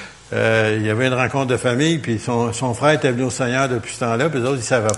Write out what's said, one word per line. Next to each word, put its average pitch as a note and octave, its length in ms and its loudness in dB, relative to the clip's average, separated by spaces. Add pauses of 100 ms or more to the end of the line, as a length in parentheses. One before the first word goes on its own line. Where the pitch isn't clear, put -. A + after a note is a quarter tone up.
(320)
Euh, A2 480 2
il G#2+ 60 0
y A2 60 0
avait A#2+ 160 2
une B2+ 80 2
rencontre B2+ 320 0
de B2 100 0
famille, C#3+ 400 0
puis A2+ 220 -4
son, A#2 340 -2
son A#2+ 220 -2
frère C#3+ 160 4
était D3+ 200 2
venu B2 120 0
au B2+ 80 0
Seigneur C3 360 0
depuis A#2+ 280 -4
ce - 60 -6
temps-là, A#2+ 280 0
puis D3 100 -2
les A#2 60 -2
autres, C3+ 140 0
ils A2+ 40 -6
savaient A2+ 240 2 (100)